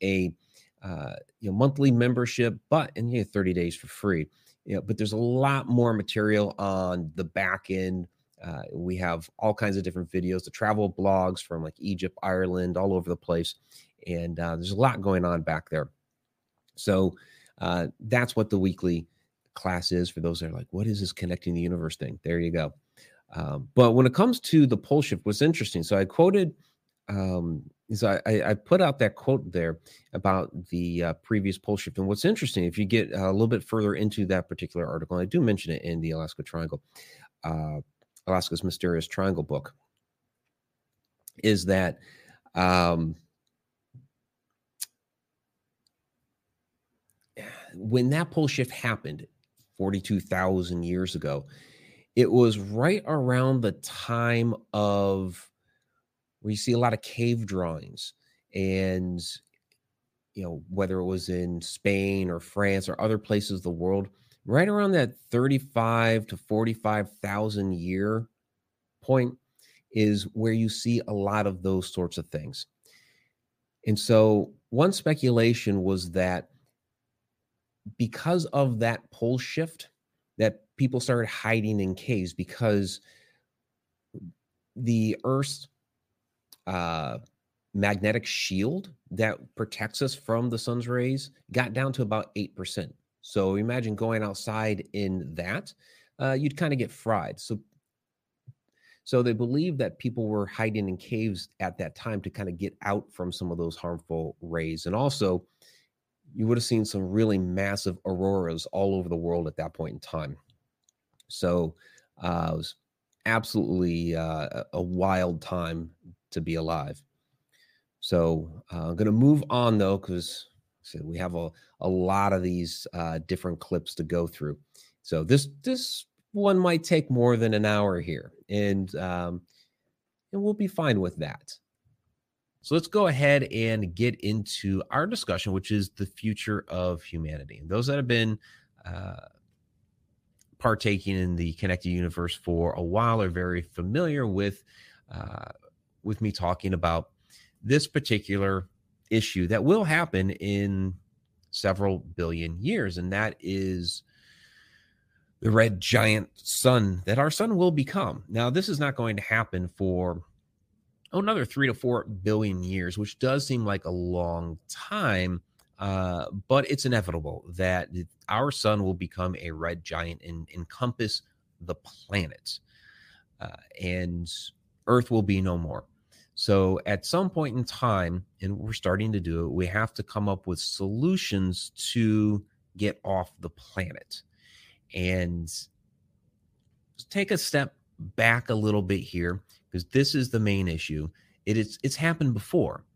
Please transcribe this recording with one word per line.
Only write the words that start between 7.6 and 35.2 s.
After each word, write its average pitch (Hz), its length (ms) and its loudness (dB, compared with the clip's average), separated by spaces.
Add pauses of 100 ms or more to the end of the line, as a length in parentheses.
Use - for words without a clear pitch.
end. 92 360 -2 (360)
Uh, 78 200 -10 (100)
we 90 240 -4
have 85 320 -2 (100)
all 110 140 2
kinds 101 240 0
of 95 60 -2
different 90 280 -6
videos, 90 320 -2
the - 80 -16
travel 104 420 0
blogs 95 480 2
from, 82 220 -6
like, 78 160 -8
Egypt, 92 420 -4
Ireland, 90 540 0
all 95 180 2
over 87 160 0
the 85 60 -2
place. 85 400 -2 (500)
And, 85 340 -6
uh, 85 180 -2
there's 87 140 -4
a 98 40 -4
lot 117 260 4
going 92 220 2
on 87 180 2
back 78 280 -4
there. 76 200 -4 (840)
So, 95 400 2 (440)
uh, 87 280 -2 (140)
that's 123 340 0
what 107 140 2
the 101 100 2
weekly 87 480 0 (480)
class 90 360 -4
is 87 180 0
for - 100 -12
those 85 220 -4
that 80 100 -6
are - 20 -10
like, 85 160 -10
"What 98 160 -4
is 104 140 -2
this 92 120 -4
Connecting 87 440 -4
the 85 60 -2
Universe 85 340 -4
thing?" - 280 -10
There 85 160 -2
you 82 120 -2
go. 80 220 -2 (580)
Um, 71 420 -8
but 120 200 10
when 127 120 8
it 127 80 4
comes 240 280 4
to 151 260 8
the 117 100 4
pole 143 240 2
shift, - 240 -2
what's 107 160 0
interesting, 143 420 2
so 98 140 2
I 98 80 4
quoted, 180 480 4 (560)
um, 90 540 -2 (280)
so 104 340 2
I, 110 60 2
I, 101 180 4
I 110 40 4
put 180 280 2
out 143 180 2
that 107 160 2
quote - 360 0
there 82 280 -2 (340)
about 92 380 0 (160)
the, 87 360 -2
uh, 82 120 0
previous 98 420 -2
pole - 180 -4
shift. - 220 -8
And 95 100 -2
what's 104 160 -2
interesting, 165 400 0
if 85 140 -2
you 104 80 0
get 107 260 2
a 95 200 0
little 107 160 4
bit 113 160 0
further 107 320 0
into 104 320 -2
that 90 200 0
particular 85 400 -6
article, 80 300 -6
and 90 60 0